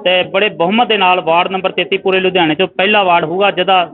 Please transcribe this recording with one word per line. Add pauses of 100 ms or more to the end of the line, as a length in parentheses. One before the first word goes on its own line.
ਤੇ
ਬੜੇ
ਬਹੁਮਤ
ਦੇ
ਨਾਲ
ਵਾਰਡ
ਨੰਬਰ
ਤੇਤੀ
ਪੂਰੇ
ਲੁਧਿਆਣੇ
'ਚੋਂ
ਪਹਿਲਾ
ਵਾਰਡ
ਹੋਊਗਾ
ਜਿਹਦਾ,